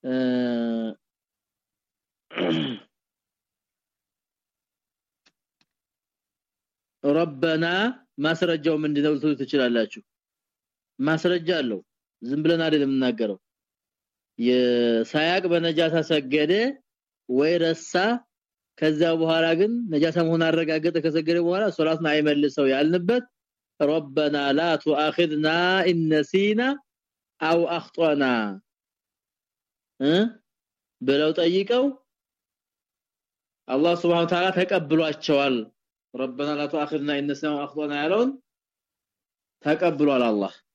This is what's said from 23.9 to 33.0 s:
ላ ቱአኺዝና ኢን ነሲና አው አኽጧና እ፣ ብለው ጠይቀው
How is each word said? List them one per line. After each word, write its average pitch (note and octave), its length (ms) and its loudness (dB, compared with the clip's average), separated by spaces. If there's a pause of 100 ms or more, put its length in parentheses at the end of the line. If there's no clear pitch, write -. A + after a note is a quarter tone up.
ላ D#3 200 2 (100)
ቱአኺዝና D3+ 720 0 (360)
ኢን E3+ 220 2
ነሲና F#3+ 540 2 (800)
አው E3 200 2 (100)
አኽጧና D#3 540 0 (1800)
እ፣ C#3+ 120 2 (880)
ብለው C#3+ 340 2
ጠይቀው G3 500 2 (1800)